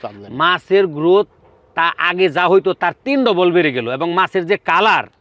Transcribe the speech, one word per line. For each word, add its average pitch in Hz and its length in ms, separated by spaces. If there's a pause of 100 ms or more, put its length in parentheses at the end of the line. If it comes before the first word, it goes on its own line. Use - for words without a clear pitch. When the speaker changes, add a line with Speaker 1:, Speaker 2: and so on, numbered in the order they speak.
Speaker 1:
পারলেন? 104 320
Speaker 2:
মাছের 180 540
গ্রোথ 165 400 (480)
তা 165 220
আগে 180 320
যা 175 180
হইতো 190 260
তার 175 200 (100)
তিন 269 220
ডবল 180 260
বেড়ে 165 200
গেল 120 200
এবং 160 220
মাছের 180 320
যে 185 120
কালার, 175 460 (180)